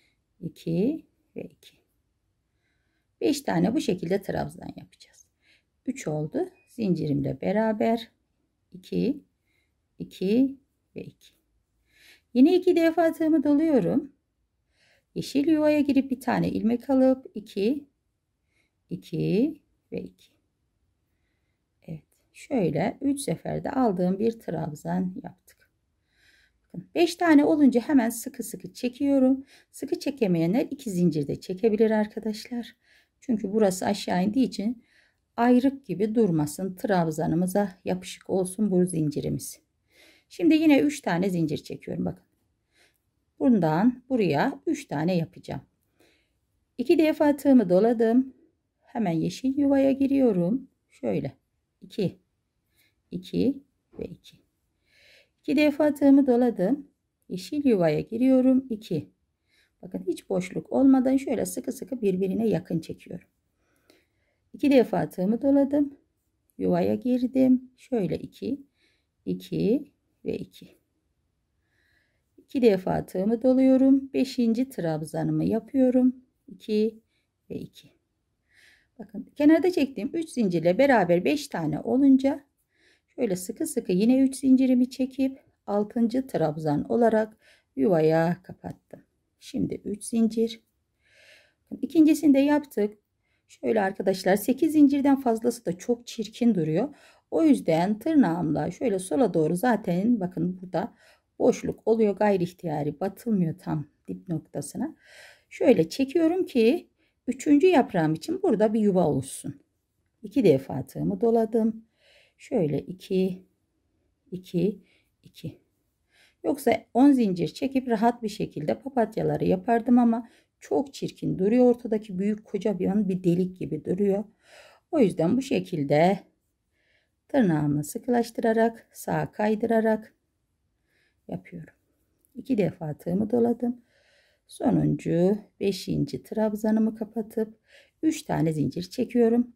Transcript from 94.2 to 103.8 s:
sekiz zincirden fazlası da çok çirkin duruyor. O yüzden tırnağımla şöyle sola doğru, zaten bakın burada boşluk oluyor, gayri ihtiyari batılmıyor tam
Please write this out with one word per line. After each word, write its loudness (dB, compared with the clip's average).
sekiz 0
zincirden 4
fazlası -2
da -6
çok -4
çirkin -2
duruyor. -2
O 2
yüzden 2
tırnağımla 0
şöyle -2
sola 0
doğru, 0
zaten 0
bakın -6
burada -6
boşluk 0
oluyor, 2
gayri 2
ihtiyari -6
batılmıyor -2
tam -6